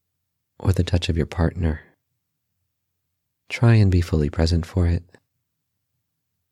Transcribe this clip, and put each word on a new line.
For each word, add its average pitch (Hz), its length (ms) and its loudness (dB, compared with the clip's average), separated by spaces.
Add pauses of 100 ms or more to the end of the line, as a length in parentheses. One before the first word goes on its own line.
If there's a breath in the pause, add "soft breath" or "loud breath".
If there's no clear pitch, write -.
(600)
or - 140 0
the 90 100 0
touch 87 240 -4
of 82 80 -2
your 78 100 -2
partner, 80 560 -4 (1700)
try 117 280 2
and 104 140 4
be 90 120 2
fully 78 280 0
present 82 360 0
for 87 220 0
it. 87 160 -2 (1500)